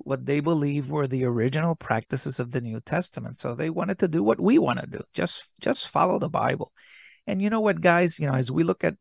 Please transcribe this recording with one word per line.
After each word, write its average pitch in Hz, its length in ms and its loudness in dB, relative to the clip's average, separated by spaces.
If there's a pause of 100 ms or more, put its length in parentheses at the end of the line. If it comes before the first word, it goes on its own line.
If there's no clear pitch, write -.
what 135 200 -4
they 139 140 2
believe 143 500 0
were 147 180 0
the 127 180 0
original 135 500 2
practices - 640 -4
of 120 120 -4
the 127 100 -2
New 113 180 -6
Testament. 127 560 -6
So 127 180 -6
they 156 160 -4
wanted 175 300 -4
to 196 80 2
do 165 160 0
what - 160 4
we 220 200 6
wanna - 280 0
do, - 140 -10 (120)
just, - 300 -4 (160)
just - 300 -2
follow 185 300 2
the - 100 -2
Bible. - 420 -2 (560)
And 196 140 -2
you 208 80 0
know 226 100 0
what, 196 220 2
guys, 175 360 4
you 151 100 -2
know, 135 80 0
as 131 140 0
we 147 140 0
look - 220 0
at - 160 0